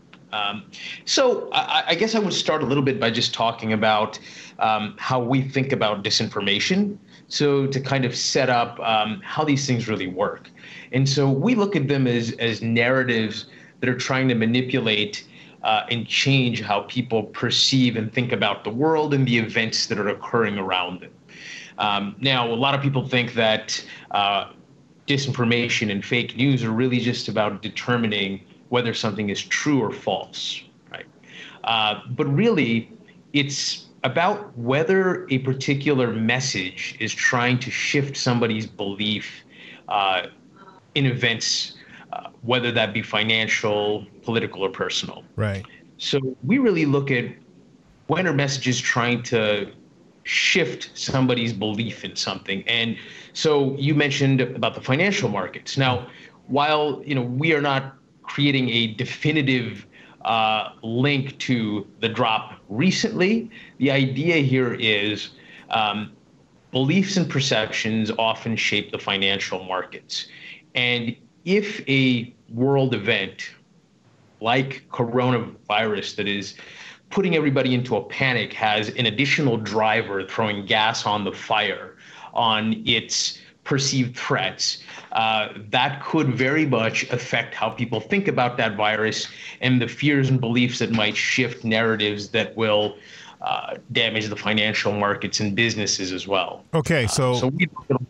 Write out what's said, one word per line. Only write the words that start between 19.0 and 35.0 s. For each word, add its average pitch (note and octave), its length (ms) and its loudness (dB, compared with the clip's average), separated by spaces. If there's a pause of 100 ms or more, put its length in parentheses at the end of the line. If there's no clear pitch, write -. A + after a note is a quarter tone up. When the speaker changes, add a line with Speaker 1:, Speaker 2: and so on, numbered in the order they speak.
Speaker 1:
and C3+ 160 4
the A#2+ 80 4
events A2 520 0
that G#2+ 100 -2
are G2+ 100 0
occurring G#2 480 0
around F2+ 460 -2
them. - 100 -20 (640)
Um, G2+ 420 0
now, B2+ 320 2
a A#2 60 0
lot C3+ 180 2
of C#3 60 0
people C3+ 260 0
think B2 280 0
that, A2 500 0 (280)
uh, G2+ 400 0 (540)
disinformation A#2+ 840 0
and G2 120 -4
fake A#2 320 -2
news B2+ 280 2
are A2+ 80 0
really B2 260 2
just A#2+ 300 -2
about G#2 340 0
determining G#2 840 -2 (260)
whether A#2+ 220 2
something G#2+ 360 -2
is G2 120 -4
true - 400 0
or G2+ 120 -2
false, - 680 -6 (300)
right? - 160 -14 (560)
Uh, A2 380 0 (100)
but C3+ 140 -2
really, C#3 640 2 (420)
it's - 540 -2 (160)
about E3+ 560 0
whether E3 720 2